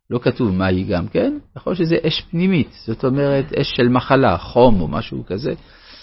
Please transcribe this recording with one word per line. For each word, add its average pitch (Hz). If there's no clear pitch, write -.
לא 120
כתוב 123
מהי 92
גם 98
כן, 285
יכול -
שזה 170
אש -
פנימית, 175
זאת 113
אומרת 139
אש 143
של 123
מחלה, 123
חום 120
או 78
משהו 76
כזה, 107